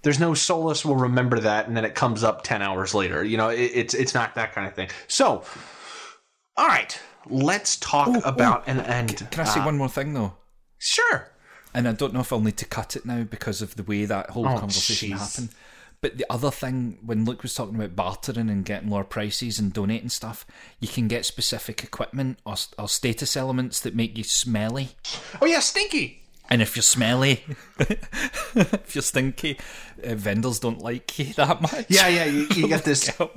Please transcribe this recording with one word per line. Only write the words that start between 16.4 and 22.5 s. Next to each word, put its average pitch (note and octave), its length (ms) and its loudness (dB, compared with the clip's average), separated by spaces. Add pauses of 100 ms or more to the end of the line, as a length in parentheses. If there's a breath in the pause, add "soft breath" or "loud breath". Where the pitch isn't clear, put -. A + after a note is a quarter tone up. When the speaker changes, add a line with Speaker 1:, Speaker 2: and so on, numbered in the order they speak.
Speaker 2:
thing, B2+ 540 -4
when A2+ 180 2
Luke A#2+ 200 0
was B2+ 120 -6
talking A2 200 -6
about G2+ 200 -4
bartering G2 540 -2
and G2 160 0
getting G2+ 240 -4
lower G2 160 0
prices G#2+ 520 -4
and G2+ 140 0
donating A2 380 -2
stuff, - 360 -8 (360 loud breath)
you A#2+ 80 -6
can A#2 180 0
get A#2 180 -2
specific - 560 -4
equipment C3 640 -6
or G2+ 80 -4